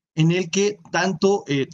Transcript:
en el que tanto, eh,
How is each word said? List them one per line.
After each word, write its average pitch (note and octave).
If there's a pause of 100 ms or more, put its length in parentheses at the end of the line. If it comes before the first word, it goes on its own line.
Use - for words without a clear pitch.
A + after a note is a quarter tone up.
(140)
en D#3+
el F3
que G3+ (140)
tanto, F#3+
eh, C#3